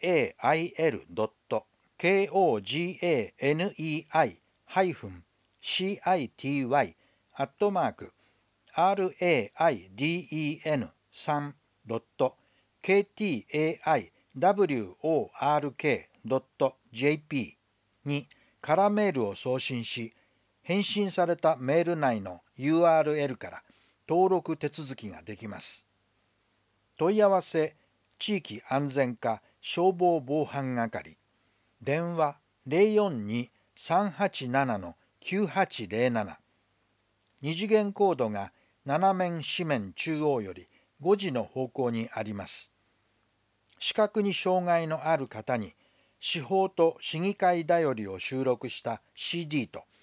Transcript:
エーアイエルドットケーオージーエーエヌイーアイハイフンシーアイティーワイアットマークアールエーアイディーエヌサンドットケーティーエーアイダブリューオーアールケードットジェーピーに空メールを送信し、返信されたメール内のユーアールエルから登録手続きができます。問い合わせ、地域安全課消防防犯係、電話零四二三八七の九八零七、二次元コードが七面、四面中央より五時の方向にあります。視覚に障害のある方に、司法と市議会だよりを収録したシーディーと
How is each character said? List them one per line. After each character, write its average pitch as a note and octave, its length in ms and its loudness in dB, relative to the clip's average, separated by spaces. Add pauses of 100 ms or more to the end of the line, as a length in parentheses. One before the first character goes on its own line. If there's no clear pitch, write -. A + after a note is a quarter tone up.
エ D#3+ 360 2
ー - 80 0
ア D3 80 6
イ E3 240 -2
エ D#3+ 120 4
ル A2+ 200 -6
ド G#2+ 140 -2
ッ A2 60 -4 (180)
ト - 180 -2 (300)
ケ G3 280 2
ー - 80 -6
オ D#3+ 280 2
ー - 20 -12
ジ D#3+ 400 -4
ー F3 40 0
エ C3 340 0
ー C3+ 80 0
エ D3 60 4
ヌ F#3 220 -2
イ D#3 320 -4
ー - 80 -2
ア D#3 100 4
イ G2 140 -10 (260)
ハ F#3+ 180 0
イ F3+ 80 -2
フ A2 160 -12
ン F2+ 160 -16 (360)
シ F#3+ 340 -2
ー - 140 -4
ア F#3 80 4
イ C3 120 -2
テ - 200 -10
ィ C#3+ 120 0
ー C3 60 0
ワ C3 180 4
イ F#2 120 -10 (380)
ア C#3 100 -2
ッ C#3 40 -10 (100)
ト G#3 120 2
マ F3 160 0
ー G#2+ 80 -2
ク - 180 -18 (640)
ア F#3 180 4
ー - 20 2
ル F#3+ 240 -2
エ D3 340 2
ー - 120 -2
ア E3+ 60 6
イ F#2 260 -6
デ B2+ 80 -4
ィ D#3 560 -2
ー - 40 -
エ D3+ 120 0
ヌ A2 140 -4 (200)
サ D3 300 -4
ン C#3+ 160 -10 (300)
ド A2+ 100 -4
ッ A#2 60 -6 (140)
ト C3 200 2 (460)
ケ G3 180 4
ー G3 40 0
テ - 200 -8
ィ D#3+ 140 0
ー - 140 -10
エ D#3 320 0
ー E3 60 0
ア D#3 60 4
イ G#2+ 160 -4 (240)
ダ F3 160 4
ブ G3 160 2
リ C#3+ 80 0
ュ G2+ 140 -4
ー - 120 -20
オ D3 240 0
ー - 40 -20 (100)
ア D3 160 2
ー D3 40 2
ル C#3+ 120 -4
ケ - 420 -2
ー - 100 -20
ド B2 120 0
ッ C3 60 0 (140)
ト C3+ 200 0 (160)
ジ A#2 140 -2
ェ D3 80 4
ー D3+ 140 -8
ピ B2 280 -4 (500)
ー - 20 -6
に C#3+ 200 -4 (320)
空 F#3 280 2
メ G#3 200 2
ー F3+ 40 0
ル B2+ 140 0
を G2 80 -4
送 C3 240 -4
信 A#2+ 260 -6
し、 A2+ 300 -8 (480)
返 F#3+ 220 0
信 G3+ 260 0
さ F3 160 2
れ E3+ 100 2
た D#3+ 200 2
メ C3+ 240 2
ー E3+ 40 2
ル E3+ 120 0
内 B2+ 240 0
の F#2 200 -12 (160)
ユ D#3 260 2
ー F3 40 6
ア D#3+ 140 6
ー - 20 4
ル D3+ 160 0
エ C#3+ 80 0
ル C3 100 -4
か - 140 -12
ら - 120 -18 (460)
登 F3+ 240 4
録 E3 240 0
手 D3 120 -6
続 C#3 260 -10
き G#2 160 -12
が E2+ 120 -16
で G#2 140 -14
き A2 120 -14
ま G2 120 -12
す。 - 280 -12 (1080)
問 F#3 200 2
い G#3+ 40 4
合 G3+ 100 8
わ F#3 120 4
せ、 D#3 320 -2 (460)
地 G#3+ 160 -2
域 - 320 -8
安 C#3+ 220 0
全 B2+ 260 0
課 A2+ 260 -4 (180)
消 F3+ 320 2
防 E3+ 320 2
防 D3 200 0
犯 C3+ 320 -4
係、 A2+ 400 -4 (640)
電 E3+ 340 -2
話 D3+ 220 0 (280)
零 F#3+ 260 4
四 F#3 340 2
二 A#2+ 240 -4 (240)
三 F#3+ 360 0
八 C#3+ 380 -4
七 C3 300 0
の F2 160 -10 (260)
九 G3 260 -2
八 C#3 420 -2
零 A#2 220 2
七、 G#2 280 -4 (1040)
二 D3+ 120 -4
次 F#3+ 120 -4
元 G#3 260 4
コ G3 200 2
ー - 20 2
ド B2 160 0
が G2+ 220 -6 (320)
七 F3+ 300 2
面、 E3+ 280 -2
四 - 220 -4
面 A#2 300 -2
中 D#3 280 -4
央 C#3 200 2
よ F#2+ 100 -8
り F2 160 -18 (320)
五 F3+ 160 4
時 F#3+ 160 -4
の A#2+ 120 -2
方 C3 240 -6
向 B2 220 -2
に A2+ 220 -4
あ A2 100 -6
り G#2+ 120 -8
ま G2 120 -10
す。 - 260 -12 (1080)
視 - 160 -4
覚 G#3+ 280 2
に G3 120 0
障 F#3 300 0
害 E3 240 2
の D#3 180 -4
あ D#3+ 100 2
る C#3 120 -4
方 A2 280 -4
に、 G#2 180 -8 (460)
司 - 200 -4
法 F#3+ 280 0
と E3 320 2
市 - 200 -8
議 G3 160 -2
会 F3+ 280 2
だ E3+ 140 2
よ D3 160 2
り G#2+ 140 -8
を F#2+ 100 -10
収 C3 240 -4
録 B2+ 260 0
し - 140 -10
た A#2 180 -6 (140)
シ - 280 -6
ー D#3 60 -8
デ D3+ 100 -2
ィ C3 60 0
ー - 40 -10
と - 160 -14 (180)